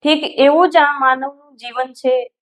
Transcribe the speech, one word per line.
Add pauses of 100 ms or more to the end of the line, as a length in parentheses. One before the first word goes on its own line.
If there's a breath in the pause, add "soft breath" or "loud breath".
ઠીક
એવું
જ
આ
માનવનું
જીવન
છે